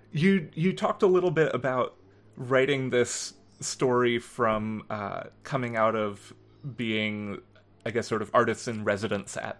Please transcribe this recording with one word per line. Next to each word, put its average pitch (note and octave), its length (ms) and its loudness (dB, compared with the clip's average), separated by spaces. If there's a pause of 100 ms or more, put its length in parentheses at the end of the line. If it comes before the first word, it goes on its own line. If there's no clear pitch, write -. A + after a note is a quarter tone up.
(120)
you, F3 420 2
you F3+ 180 0
talked - 300 -2
a G#3+ 40 6
little F3+ 240 4
bit D3+ 240 2
about B2+ 420 -2 (400)
writing C3 540 2
this - 440 0 (260)
story B2 580 2
from, A2 720 -2
uh, G2+ 360 -8 (180)
coming B2 340 -4
out A2 200 2
of G#2 360 -6 (440)
being, G#2+ 640 -4 (440)
I A#2 60 -6
guess, A2 160 -2
sort G#2+ 160 -2
of G2+ 100 -10
artists A#2 360 2
in A2 160 -6
residence G#2 520 -2
at A2 240 -8